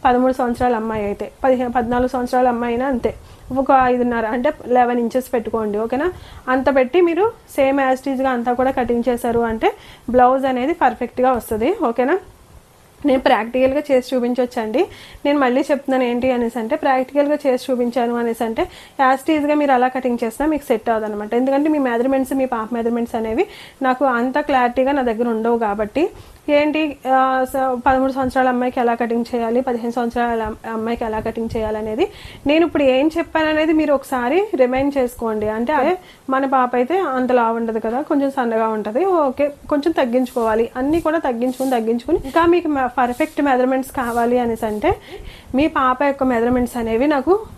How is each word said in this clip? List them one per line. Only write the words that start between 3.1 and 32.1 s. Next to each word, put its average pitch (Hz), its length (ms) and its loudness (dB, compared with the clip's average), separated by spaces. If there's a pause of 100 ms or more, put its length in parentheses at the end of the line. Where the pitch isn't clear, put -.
ఒక 269 140 0
ఐదున్నర 247 540 2
అంటే 240 280 -2 (140)
లెవెన్ 247 320 2
ఇంచెస్ 240 340 -2
పెట్టుకోండి. 220 440 -2
ఓకేనా? 254 340 -2 (360)
అంత 262 280 2
పెట్టి 262 260 4
మీరు 349 300 2 (240)
సేమ్ 277 240 2 (140)
as 254 60 -2
it 269 140 -4
is-గా 262 160 0
అంతా 247 240 0
కూడా 254 180 0
కటింగ్ 240 380 0
చేశారు 233 300 0
అంటే 233 340 0 (360)
బ్లౌజ్ 254 360 4
అనేది 262 280 0
పర్ఫెక్ట్గా 254 580 0
వస్తుంది. 233 440 0 (120)
ఓకేనా? 262 320 0 (840)
నేను 262 140 4
ప్రాక్టికల్గా 262 600 2 (100)
చేసి 254 240 0
చూపించొచ్చండి. 247 720 -2 (380)
నేను 285 140 2
మళ్ళీ 254 220 2
చెప్తున్నాను 262 420 0
ఏంటి 240 280 0
అనేసి 240 280 -2
అంటే 226 160 -4
ప్రాక్టికల్గా 285 640 0 (100)
చేసి 254 240 0
చూపించాను 240 440 0
అనేసి 233 280 -2
అంటే 233 240 -2 (460)
as 262 60 -2
it 302 220 0
is-గా 294 140 2
మీరు 294 160 2
అలా 247 160 4
కటింగ్ 254 360 -2
చేసినా 240 240 -2
మీకు 311 180 -2
సెట్ 220 240 0
అవ్వదు 220 160 0
అనమాట. 208 280 -6
ఎందుకంటే 269 360 2
మీ 302 100 2
మెజర్‌మెంట్స్, 262 540 0
మీ 269 120 0
పాప 226 280 -4
మెజర్‌మెంట్స్ 233 420 -2
అనేవి 226 320 -2 (340)
నాకు 254 240 0
అంత 254 340 0
క్లారిటీగా 262 520 2
నా 285 100 0
దగ్గర 240 260 0
ఉండవు 233 300 0
కాబట్టి 220 520 -2 (400)
ఏంటి, 294 480 0 (120)
ఆ, 262 440 2
స-, 262 320 0
పదమూడు 269 260 4
సంవత్సరాల 262 360 0
అమ్మాయికి 247 320 0
ఎలా 233 140 2
కటింగ్ 233 320 -2 (100)
చేయాలి, 233 260 0
పదిహేను 240 300 -4
సంవత్సరాల 240 500 -2
అమ్-, 220 320 -8
అమ్మాయికి 226 320 -4
ఎలా 220 140 -4
కటింగ్ 226 380 -6
చేయాలి 214 200 -2
అనేది 220 300 -2 (400)